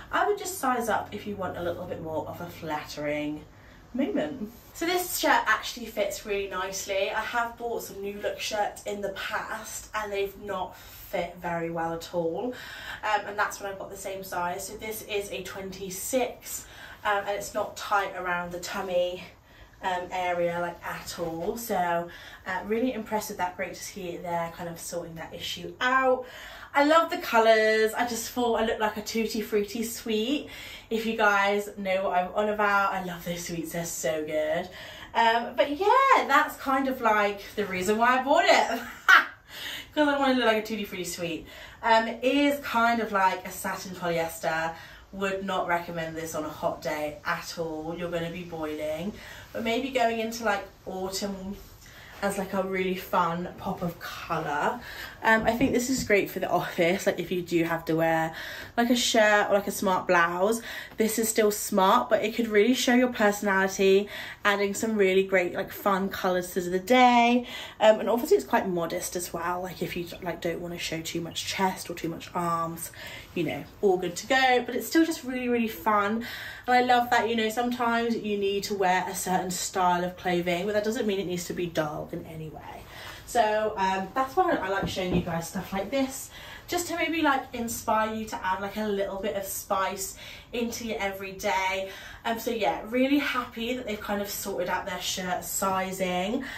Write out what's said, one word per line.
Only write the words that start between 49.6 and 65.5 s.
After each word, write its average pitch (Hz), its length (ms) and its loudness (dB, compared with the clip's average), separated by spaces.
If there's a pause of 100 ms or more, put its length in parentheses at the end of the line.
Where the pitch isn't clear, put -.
maybe 240 280 -2
going 226 280 2
into, 226 240 -4
like, 196 240 0 (200)
autumn 190 680 -6 (680)
as, 196 140 0
like, 190 160 -4
a 190 100 0
really 185 320 0
fun 175 540 0 (100)
pop 185 240 -6
of 170 160 -6
colour. 156 800 -4 (420)
Um, 220 220 4
I 226 120 4
think 262 180 2
this 247 160 2
is 254 160 0
great 202 240 4
for 190 100 -6
the - 100 -2
office, 175 560 2
like, 190 140 0
if 160 120 -6
you 180 100 0
do 165 240 2
have 165 200 -2
to 160 120 2
wear, 165 360 2 (440)
like, 240 120 4
a 254 60 6
shirt 214 540 6
or, 196 40 4
like, 202 140 2
a 196 40 -2
smart 185 360 0
blouse. 180 540 4 (340)
This 220 240 2
is 220 80 2
still 208 240 4
smart, 208 580 4
but 208 140 4
it 214 100 -2
could 220 140 0
really 214 260 6
show 254 200 4
your 247 180 6
personality, 196 960 4 (380)
adding 202 280 2
some 220 220 -2
really 190 280 6
great, 185 300 2